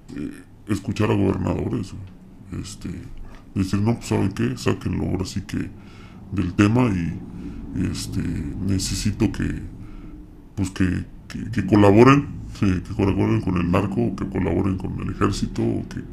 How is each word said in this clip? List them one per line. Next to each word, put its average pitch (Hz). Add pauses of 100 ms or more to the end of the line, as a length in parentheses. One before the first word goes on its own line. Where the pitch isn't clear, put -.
(180)
eh, - (360)
escuchar 104
a 107
gobernadores, 95 (680)
este, - (640)
decir, 98
"No, 113
pues, -
¿saben 104
qué? 123
Sáquenlo 90
ahora 92
sí -
que - (640)
del 92
tema 113
y, -
y, 87
este, -
necesito 95
que, - (960)
pues, 95
que, 92 (240)
que, 110
que 104
colaboren, 107 (320)
sí, 107 (200)
que -
colaboren 101
con 90
el 87
narco, 101
que 98
colaboren 95
con 90
el 92
ejército, 104 (280)
que - (120)